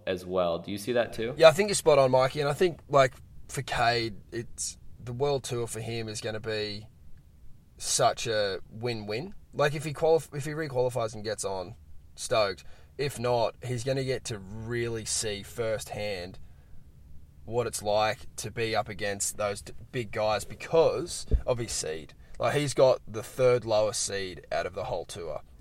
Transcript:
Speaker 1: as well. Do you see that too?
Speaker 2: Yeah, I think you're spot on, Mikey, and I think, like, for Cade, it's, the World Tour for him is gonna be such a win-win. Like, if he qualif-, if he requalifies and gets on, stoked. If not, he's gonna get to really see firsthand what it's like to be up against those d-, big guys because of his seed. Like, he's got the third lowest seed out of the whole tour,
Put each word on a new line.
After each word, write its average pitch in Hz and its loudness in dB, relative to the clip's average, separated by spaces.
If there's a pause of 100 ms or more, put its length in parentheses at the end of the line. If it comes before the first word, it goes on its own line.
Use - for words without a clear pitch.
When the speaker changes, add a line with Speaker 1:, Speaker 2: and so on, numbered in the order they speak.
Speaker 1:
as 90 -4
well. 90 2
Do 90 -10
you 101 -6
see 123 -4
that 117 0
too? 117 -4
Speaker 2:
Yeah, 160 10
I 160 12
think 202 2
you're 190 0
spot 147 6
on, 131 6
Mikey, 131 4
and 143 0
I 143 0
think, 170 4 (100)
like, 135 6 (340)
for - -6
Cade, 117 0 (160)
it's, - -8 (260)
the 120 -8
World 139 0
Tour 120 -4
for - -8
him 117 -6
is 107 -8
gonna 110 -4
be 107 -4 (880)
such - 2
a 104 0 (120)
win-win. 113 -6 (180)
Like, 143 2
if 156 -6
he 151 -6
qualif-, 160 2
if 139 -4
he 151 -4
requalifies 127 -2
and 104 -10
gets 104 -4
on, 95 -6 (400)
stoked. 107 0 (340)
If 139 -2
not, 120 2
he's 120 -4
gonna 135 0
get 127 -2
to 107 -6
really 113 -4
see 101 -2
firsthand 104 -4 (1040)
what 110 0
it's - -6
like 107 2 (180)
to 107 -8
be 113 -2
up 107 0
against 101 -4
those 104 -2
d-, - -14 (180)
big 117 -6
guys 107 0
because 147 2 (220)
of 120 2
his 117 -6
seed. 80 -6 (240)
Like, 117 2
he's 147 0
got 131 8
the 107 -6
third 123 4
lowest 107 2
seed 98 -6
out 85 0
of 90 -10
the 95 -4
whole 98 -4
tour, 82 -8 (200)